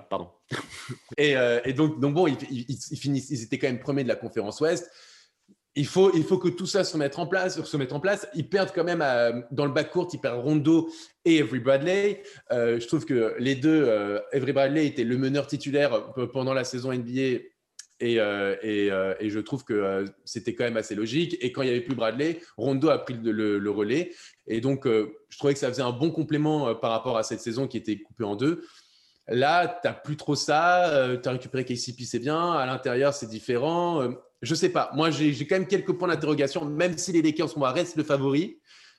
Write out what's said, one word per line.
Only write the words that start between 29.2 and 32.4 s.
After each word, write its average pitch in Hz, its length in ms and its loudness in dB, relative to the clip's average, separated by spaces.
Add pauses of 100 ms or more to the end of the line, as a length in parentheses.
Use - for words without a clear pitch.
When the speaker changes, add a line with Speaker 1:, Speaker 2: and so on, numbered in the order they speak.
Speaker 2:
Là, 151 560 2
t'as 117 100 -2
plus 147 240 -8
trop 147 200 -2
ça. 170 580 4
Euh, 127 220 2
t'as 123 160 -4
récupéré 127 320 -6
K 123 120 -4
C 123 200 -8
P, 123 80 -14
c'est 120 160 -4
bien. 160 320 0